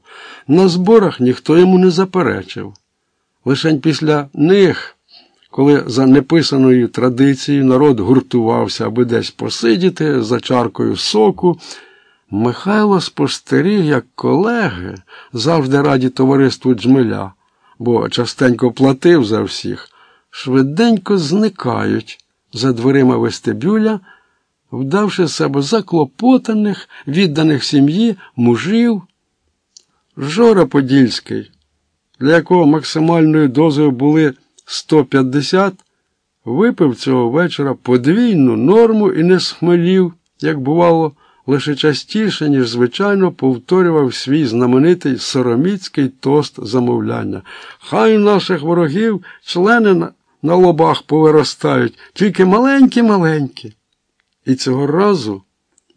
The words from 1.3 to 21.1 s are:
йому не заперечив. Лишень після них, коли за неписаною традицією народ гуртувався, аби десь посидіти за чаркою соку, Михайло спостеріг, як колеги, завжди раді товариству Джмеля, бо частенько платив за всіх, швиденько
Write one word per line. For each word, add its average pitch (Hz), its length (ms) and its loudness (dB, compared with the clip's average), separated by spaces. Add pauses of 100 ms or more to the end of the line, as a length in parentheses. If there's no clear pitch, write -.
йому 185 200 6
не 185 120 4
заперечив. 120 800 -4 (720)
Лишень 139 360 -2
після 151 540 -2
них, 175 640 2 (540)
коли 139 360 2
за 127 200 0
неписаною 131 840 2
традицією 131 760 0
народ 131 360 4
гуртувався, 117 840 0
аби 113 180 -2
десь 113 260 -4
посидіти 160 920 -2
за 117 180 -4
чаркою 120 560 -2
соку, 180 600 0 (720)
Михайло 190 720 -2
спостеріг, 151 840 -2
як 147 200 -2 (100)
колеги, 131 800 -4 (380)
завжди 139 500 0
раді 135 260 0
товариству 131 680 0
Джмеля, 104 580 0 (460)
бо 113 300 -2
частенько 120 640 0
платив 135 520 2
за 107 180 -2
всіх, - 460 -10 (420)
швиденько 175 880 0